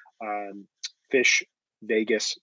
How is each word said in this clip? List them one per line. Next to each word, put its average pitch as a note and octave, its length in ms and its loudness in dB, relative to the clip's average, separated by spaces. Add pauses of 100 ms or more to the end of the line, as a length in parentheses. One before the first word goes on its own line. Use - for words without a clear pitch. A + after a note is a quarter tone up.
(200)
um, G#2 460 -8 (460)
Phish - 320 4 (380)
Vegas A2 600 0